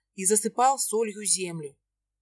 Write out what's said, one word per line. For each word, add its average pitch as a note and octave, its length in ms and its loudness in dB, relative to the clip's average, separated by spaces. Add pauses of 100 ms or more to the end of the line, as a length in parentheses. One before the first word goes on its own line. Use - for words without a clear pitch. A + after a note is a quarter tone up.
(160)
и F#3+ 100 -4
засыпал A#3+ 540 2
солью G#3+ 440 -2
землю. E3+ 540 -4 (440)